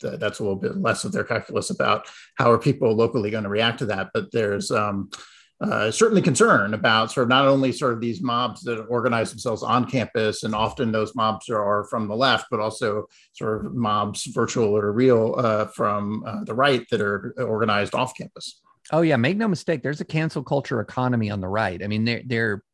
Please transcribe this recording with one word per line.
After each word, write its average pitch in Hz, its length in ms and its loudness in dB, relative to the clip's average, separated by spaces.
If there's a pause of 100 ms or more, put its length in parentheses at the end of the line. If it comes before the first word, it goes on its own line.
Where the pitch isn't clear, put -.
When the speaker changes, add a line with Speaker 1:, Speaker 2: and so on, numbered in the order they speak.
Speaker 1:
th-, - 180 -6
that's 104 200 -4
a 117 40 -4
little 98 140 -2
bit - 200 -4
less 113 280 0
of 101 80 -6
their 104 100 0
calculus - 460 -4
about 113 380 0 (280)
how 127 160 4
are 113 80 6
people 127 340 2
locally 113 380 0
gonna 107 180 -4
react 113 300 0
to 131 80 -4
that. 95 260 -4
But 101 180 -4
there's, 101 400 0
um, 104 380 0 (520)
uh, 113 280 0
certainly 214 320 4
concern 131 520 4
about 110 360 2
sort 131 140 0
of 117 60 0
not 135 180 6
only 135 240 4
sort 123 220 0
of 113 80 -6
these 113 200 -4
mobs 120 420 -2
that 113 240 -6
organize 117 420 0
themselves 113 340 -6
on 117 260 2
campus, 110 540 0
and 110 100 -4
often 110 380 0
those 107 240 -2
mobs 110 320 0
are, 107 160 -2
are 104 220 0
from 110 240 -4
the 107 60 -4
left, 123 360 2
but 113 80 -2
also 107 480 -2 (240)
sort 107 340 -6
of - 80 -10
mobs, 104 520 -2
virtual 113 500 0
or 104 160 0
real, 117 460 4
uh, 107 300 2
from, 104 600 -2
uh, 104 160 -8
the 117 100 -6
right 131 380 2
that 110 80 0
are 101 380 -2
organized 107 580 0
off 123 220 -2
campus. - 420 -14 (320)
Speaker 2:
Oh 160 100 4
yeah, 160 140 4
make 135 220 2
no 220 100 0
mistake, 165 340 -2
there's 147 200 -4
a 170 40 -6
cancel 156 380 -2
culture 135 380 -2
economy 117 500 0
on 101 80 -4
the 92 80 -6
right. 95 340 -2
I 101 60 -8
mean, 107 160 0
there, 117 220 -2
there, 117 380 -2 (100)